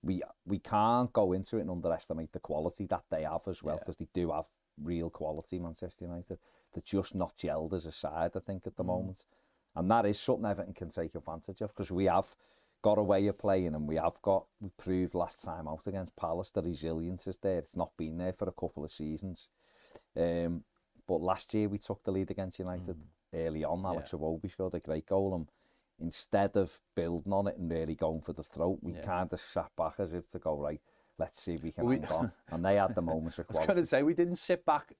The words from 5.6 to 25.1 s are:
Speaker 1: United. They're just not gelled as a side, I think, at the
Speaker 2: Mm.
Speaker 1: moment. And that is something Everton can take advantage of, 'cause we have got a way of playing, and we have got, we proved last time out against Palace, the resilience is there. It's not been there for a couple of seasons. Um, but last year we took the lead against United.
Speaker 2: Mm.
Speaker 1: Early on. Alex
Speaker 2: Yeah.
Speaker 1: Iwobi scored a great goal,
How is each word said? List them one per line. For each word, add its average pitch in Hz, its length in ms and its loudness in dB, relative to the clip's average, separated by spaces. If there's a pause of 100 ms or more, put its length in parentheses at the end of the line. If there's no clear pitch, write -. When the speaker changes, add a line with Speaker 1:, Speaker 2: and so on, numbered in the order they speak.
Speaker 1:
United. 87 340 -8 (340)
They're 85 100 -8
just - 320 0
not 90 220 -2
gelled 80 360 -2
as 85 140 -2
a 78 60 -10
side, 82 440 -2
I - 20 -2
think, 95 300 -6
at - 80 -12
the 92 80 -2
Speaker 2:
Mm. - 20 -2
Speaker 1:
moment. 92 380 -2 (500)
And 87 160 2
that 113 160 8
is 101 140 2
something 110 260 2
Everton 92 280 -2
can 85 160 -8
take - 260 -4
advantage 82 440 -10
of, 107 140 -6
'cause 95 160 -4
we 92 140 2
have 92 320 4 (460)
got 104 160 8
a 104 40 4
way 98 240 6
of 101 100 2
playing, 92 380 2
and 76 140 -2
we 78 80 2
have 80 260 0
got, 95 240 4 (140)
we 101 100 -8
proved 92 440 0
last 87 280 -2
time 82 240 -8
out 78 220 -6
against 95 260 -6
Palace, 85 360 -4
the 95 120 0
resilience 82 640 -2
is 92 120 -8
there. 92 200 2
It's - 160 -8
not 85 220 -2
been 80 220 -4
there 90 140 -2
for 92 160 -2
a 90 40 -6
couple 78 320 -6
of 76 80 -10
seasons. 78 560 -6 (680)
Um, 85 500 0 (420)
but 85 140 2
last 90 320 -2
year 107 160 4
we 101 100 -2
took - 260 -8
the 101 80 -2
lead 95 180 0
against 95 300 -6
United. 90 360 -6
Speaker 2:
Mm. 78 120 -18 (280)
Speaker 1:
Early 80 280 -2
on. 87 200 0
Alex 85 280 -4
Speaker 2:
Yeah. 85 80 -4
Speaker 1:
Iwobi 80 300 -2
scored 92 240 -4
a 87 60 -2
great 80 260 -4
goal, 98 280 2